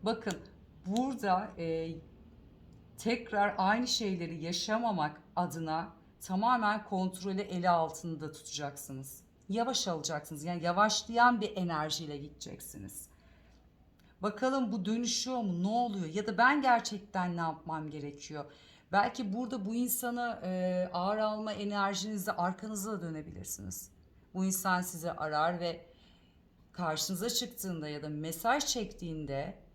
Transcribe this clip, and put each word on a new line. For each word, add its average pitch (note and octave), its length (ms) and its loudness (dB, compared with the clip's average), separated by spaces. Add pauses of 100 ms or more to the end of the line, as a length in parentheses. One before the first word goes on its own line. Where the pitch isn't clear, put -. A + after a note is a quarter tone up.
Bakın A3 360 -2 (480)
burada, G#3 720 0
e, E3 360 -2 (1040)
tekrar G#3+ 600 2
aynı A3 300 4
şeyleri E3+ 560 0
yaşamamak F3+ 760 0 (160)
adına E3 560 0 (280)
tamamen G#3+ 640 2
kontrolü F#3+ 560 -2
ele F3+ 300 2
altında D#3+ 600 0
tutacaksınız. C#3 880 -10 (280)
Yavaş A#3 400 0
alacaksınız. D3+ 560 -4
Yani E3+ 200 -2
yavaşlayan A3 760 6
bir G#3+ 160 -2
enerjiyle D#3 640 0
gideceksiniz. - 920 -12 (1120)
Bakalım A#3+ 500 2
bu F#3+ 120 0
dönüşüyor A#3+ 580 0
mu? F3 200 0
Ne F#3+ 60 2
oluyor? G#3+ 380 2
Ya G3+ 200 -2
da G3 120 -2
ben C4+ 240 6
gerçekten G3+ 720 2
ne E3+ 40 -2
yapmam D#3 500 -4
gerekiyor? C#3+ 540 -10 (480)
Belki G3+ 400 2
burada A3+ 340 -2
bu A3 80 -2
insanı, A#3+ 680 -2
e, F#3 480 0
ağır F#3+ 260 0
alma G#3+ 340 0
enerjinizi G3+ 800 0
arkanıza G3 600 -2
da F#3+ 100 -4
dönebilirsiniz. B2 880 -8 (440)
Bu F#3 100 0
insan F#3+ 360 2
sizi E3+ 300 -4
arar D#3 500 0
ve E3 260 -4 (880)
karşınıza F3+ 580 0
çıktığında F#3 580 -4
ya D3 140 -6
da D3+ 60 -6
mesaj E3 560 0
çektiğinde D#3+ 960 -4 (160)